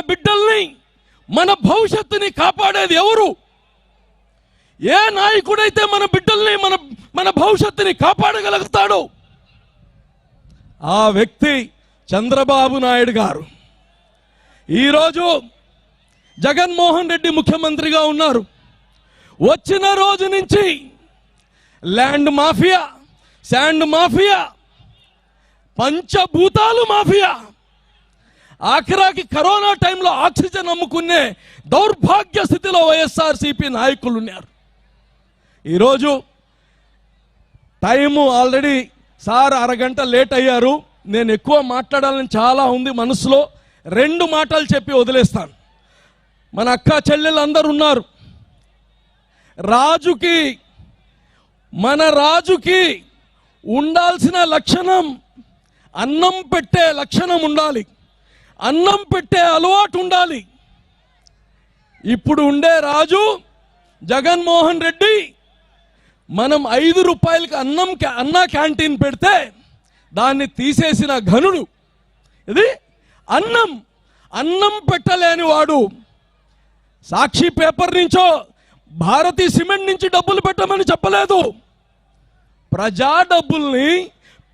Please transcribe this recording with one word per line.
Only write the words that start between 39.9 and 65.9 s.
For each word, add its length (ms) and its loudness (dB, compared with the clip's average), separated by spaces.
లేట్ 240 2
అయ్యారు. 340 2
నేను 260 -2
ఎక్కువ 240 2
మాట్లాడాలని 600 -2
చాలా 280 2
ఉంది 140 -4
మనసులో, 500 0
రెండు 380 0
మాటలు 500 -2
చెప్పి 180 -4
వదిలేస్తాను. 600 0
మన 160 -4
అక్క 220 0
చెల్లెలు 300 2
అందరూ 280 2
ఉన్నారు. 340 2
రాజుకి, 800 0
మన 300 0
రాజుకి 600 2
ఉండాల్సిన 800 -2
లక్షణం, 640 -2
అన్నం 420 -2
పెట్టే 400 0
లక్షణం 560 -4
ఉండాలి, 340 -2
అన్నం 400 0
పెట్టే 280 0
అలవాటు 420 0
ఉండాలి. 420 -2
ఇప్పుడు 380 0
ఉండే 320 2
రాజు 320 2
జగన్మోహన్ 840 0
రెడ్డి, 300 2